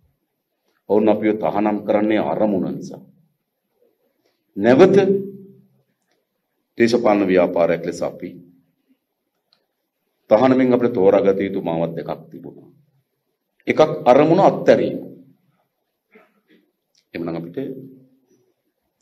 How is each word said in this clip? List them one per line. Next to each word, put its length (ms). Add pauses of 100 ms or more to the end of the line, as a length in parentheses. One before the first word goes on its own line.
(880)
ඔවුන් 200
අපිව 260
තහනම් 440
කරන්නේ 400
අරමුණ 500
නිසා. 320 (1600)
නැවත 380 (1800)
දේශපාලන 500
ව්‍යාපාරයක් 560
ලෙස 180
අපි 280 (2000)
තහනමින් 440
අපිට 200
තෝරාගත 460
යුතු 220
මාවත් 320
දෙකක් 180 (140)
තිබුණා. 440 (960)
එකක් 140 (220)
අරමුණ 380
අත්හැරීම. 580 (2250)
එමනම් 220
අපිට 220 (1400)